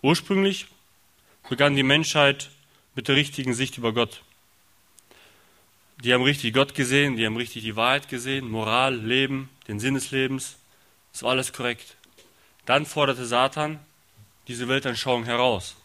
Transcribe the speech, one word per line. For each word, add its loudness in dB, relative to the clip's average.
Ursprünglich 2
begann 4
die 2
Menschheit 2
mit -6
der 4
richtigen 0
Sicht -4
über 0
Gott. -2
Die 4
haben 6
richtig 2
Gott 2
gesehen, 2
die 2
haben 0
richtig -8
die -6
Wahrheit 2
gesehen, -6
Moral, 0
Leben, -2
den -6
Sinn 0
des -4
Lebens. -4
Das -12
war 0
alles -2
korrekt. -6
Dann 0
forderte -4
Satan -2
diese -8
Weltanschauung -2
heraus -2